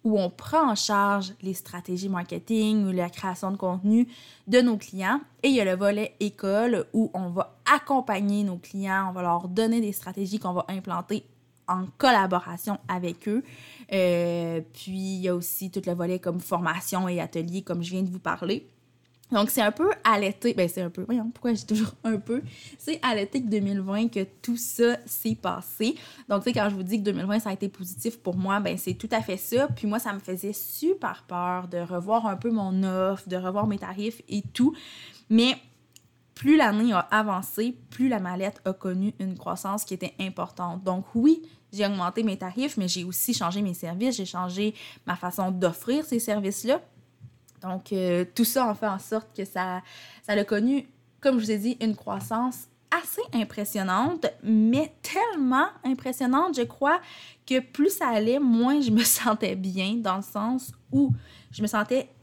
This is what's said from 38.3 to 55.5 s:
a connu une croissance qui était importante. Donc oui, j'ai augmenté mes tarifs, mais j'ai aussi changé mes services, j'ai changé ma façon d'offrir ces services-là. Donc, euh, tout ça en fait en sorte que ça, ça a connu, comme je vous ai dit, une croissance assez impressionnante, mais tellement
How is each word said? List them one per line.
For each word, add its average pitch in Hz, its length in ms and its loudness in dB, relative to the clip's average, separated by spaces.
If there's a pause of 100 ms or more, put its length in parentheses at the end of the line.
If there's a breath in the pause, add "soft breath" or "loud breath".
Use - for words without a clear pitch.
a 190 100 -2
connu 190 460 -2
une 190 160 -4
croissance 190 500 -6
qui 185 100 -6
était 180 240 -8
importante. 180 640 -6
Donc 185 220 -2 (100)
oui, 311 260 6 (320 loud breath)
j'ai 202 140 2
augmenté 190 340 0
mes 202 160 0
tarifs, 233 400 -4
mais 185 100 0
j'ai 175 160 -2
aussi 185 300 -2
changé 202 300 0
mes 185 100 -2
services, 185 440 -2
j'ai 190 80 -4
changé 180 500 -2 (320 loud breath)
ma 175 80 -2
façon 185 340 -4
d'offrir 185 560 0
ces 240 140 0
services-là. 214 600 0 (840)
Donc, 185 320 -8
euh, 180 320 2 (100)
tout 240 80 4
ça 247 240 2
en 208 80 0
fait 220 120 -4
en 196 120 -2
sorte - 360 -6
que 196 80 -6
ça, 185 380 -2 (400 loud breath)
ça 208 120 -2
a 208 100 4
connu, 240 440 2 (320)
comme 262 200 4
je 214 60 -2
vous 220 60 0
ai 214 60 2
dit, 240 240 0
une 220 140 0
croissance 220 720 -4 (240)
assez 339 320 -2 (100)
impressionnante, 214 920 0 (160)
mais 226 580 4
tellement 330 640 2 (160)